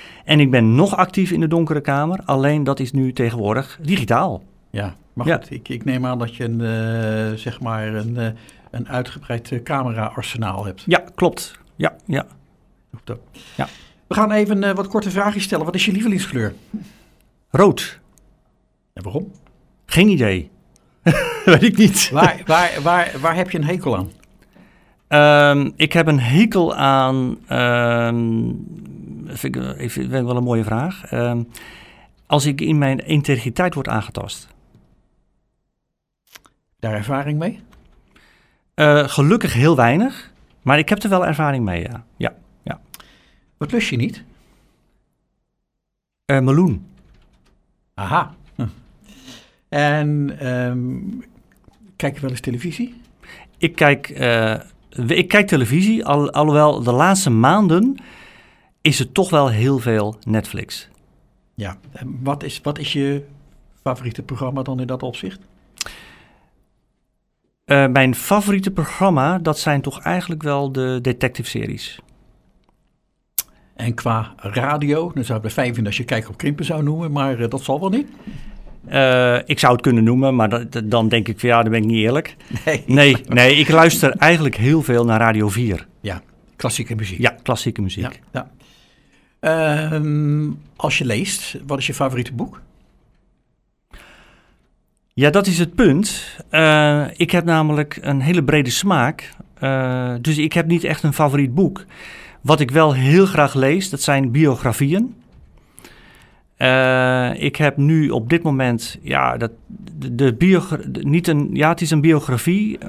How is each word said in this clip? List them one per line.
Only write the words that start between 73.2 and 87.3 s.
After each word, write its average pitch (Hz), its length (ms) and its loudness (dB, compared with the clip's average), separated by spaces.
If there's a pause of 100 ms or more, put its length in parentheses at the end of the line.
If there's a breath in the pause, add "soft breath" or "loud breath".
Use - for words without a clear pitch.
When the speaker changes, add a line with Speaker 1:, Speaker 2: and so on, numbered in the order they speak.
Speaker 2:
En 113 100 -2
qua 113 440 -4
radio, 143 760 -2
dan 131 100 -6
zou 110 140 -4
ik 107 60 -8
het 107 100 -6
fijn 131 200 -2
vinden 113 120 -4
als 101 120 -6
je 120 60 -6
Kijk 113 260 -6
op 104 80 -16
Krimpen 147 280 -4
zou 156 180 -4
noemen, 156 280 -4
maar, 139 280 -2
eh, 117 100 -2
dat 131 140 -6
zal 143 160 -2
wel 190 100 -2
niet. 269 180 -2 (800 loud breath)
Speaker 1:
Eh, 127 600 4
ik - 140 -4
zou 127 140 6
het 120 80 0
kunnen 117 220 4
noemen, 127 320 4
maar 110 140 2
dat, 117 220 -4
dat, 110 200 -4
dan 113 180 2
denk 110 180 2
ik 107 120 -6
van, 123 100 0
ja, 117 120 4
dan 110 100 0
ben 113 100 0
ik 107 60 0
niet 113 160 2
eerlijk. 131 320 -2 (140)
Speaker 2:
<laughs> - 160 -10
Nee. 143 220 -2
Speaker 1:
Nee, 139 280 8 (120)
nee, 123 280 6
ik 151 140 4
luister 160 460 6
eigenlijk 156 400 2
heel 139 260 2
veel 120 240 2
naar 110 140 2
Radio 107 300 2
vier. 104 380 -4 (140)
Speaker 2:
Ja, 92 200 -10 (340)
klassieke - 400 -6
muziek. 92 240 -6
Speaker 1:
Ja, - 240 0